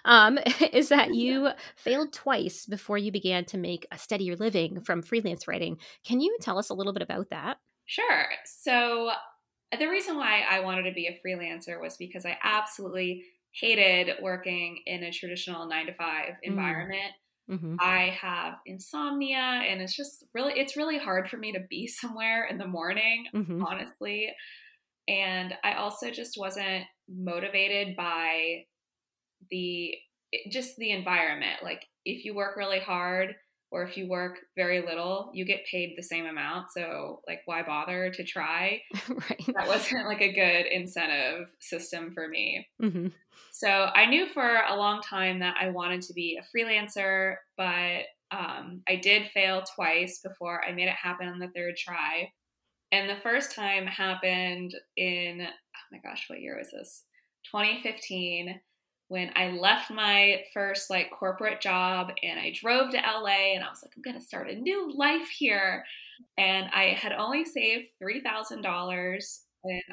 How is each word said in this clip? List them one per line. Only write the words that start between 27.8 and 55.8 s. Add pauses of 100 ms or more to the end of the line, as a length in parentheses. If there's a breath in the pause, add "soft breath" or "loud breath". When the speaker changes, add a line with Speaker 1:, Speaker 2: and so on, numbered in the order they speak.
Speaker 2:
by (840)
the, (380)
it,
just
the
environment.
Like, (200)
if
you
work
really
hard (360 soft breath)
or
if
you
work (180)
very
little,
you
get
paid
the
same
amount.
So,
like,
why
bother
to
try?
Speaker 1:
<laughs>
Right. (100)
Speaker 2:
That
wasn't,
like,
a
good
incentive (120)
system
for
me. (140)
Speaker 1:
Mm-hmm. (420 loud breath)
Speaker 2:
So
I
knew
for
a
long
time
that
I
wanted
to
be
a
freelancer, (200)
but, (260)
um,
I
did
fail (120)
twice
before
I
made
it
happen
on
the
third
try. (600)
And
the
first
time
happened (220)
in,
oh